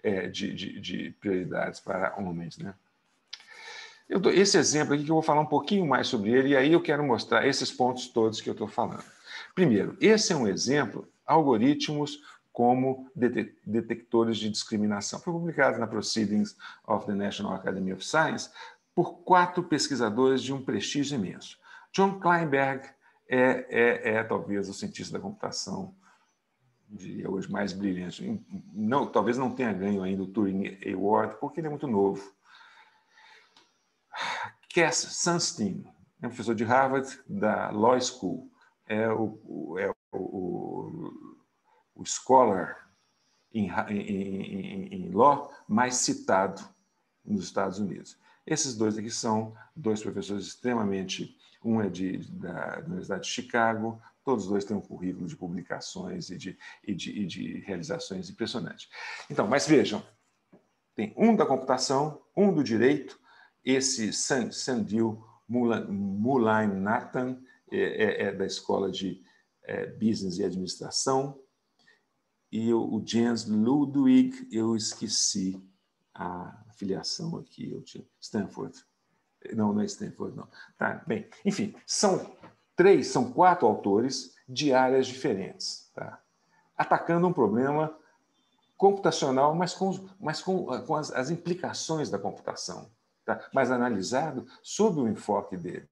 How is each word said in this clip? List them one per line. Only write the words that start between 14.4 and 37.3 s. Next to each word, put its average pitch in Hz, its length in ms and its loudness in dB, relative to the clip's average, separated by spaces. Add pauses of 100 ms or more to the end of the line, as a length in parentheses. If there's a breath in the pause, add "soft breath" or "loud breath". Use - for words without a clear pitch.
discriminação. 104 720 -2
Foi 175 140 -6
publicado 147 460 2
na 113 80 -2
Proceedings 104 680 -2 (300 loud breath)
of 104 200 -2
the 104 80 -4
National 101 400 -4
Academy 95 400 -4
of 92 120 -10
Science - 440 0 (440 loud breath)
por - 300 -2
quatro 180 400 6
pesquisadores 131 800 2
de 127 100 -4
um 135 80 -6
prestígio 139 540 -2
imenso. 90 420 -6 (340 loud breath)
John 190 280 2
Kleinberg 139 680 2 (400 soft breath)
é, 127 420 4
é, 117 460 2
é 110 80 2
talvez 98 460 -2
o 98 40 -10
cientista - 400 -10
da 98 60 -4
computação, - 760 -8 (920 soft breath)
diria 101 440 -10
hoje, 95 180 -6
mais 101 240 -4
brilhante. 95 720 -4 (260)
Não, 110 360 0
talvez 117 300 2
não 131 120 0
tenha 120 240 -2
ganho 98 300 0
ainda 95 180 -2
o 92 60 -4
Turing 98 500 -2 (160)
Award, 104 460 2
porque 143 220 -6
ele 156 60 -4
é - 40 -2
muito 147 160 -6
novo. 98 340 2 (2500 loud breath)
Cass 156 240 2
Sunstein 117 880 -2 (380)
é 127 60 -8
um - 20 -4
professor 117 240 -2
de 110 100 0
Harvard, 131 640 2
da 101 440 0